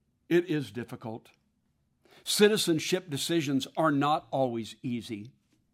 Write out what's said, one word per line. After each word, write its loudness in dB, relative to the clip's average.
It 2
is -2
difficult. -12
Citizenship 2
decisions 0
are 4
not 2
always -2
easy. -6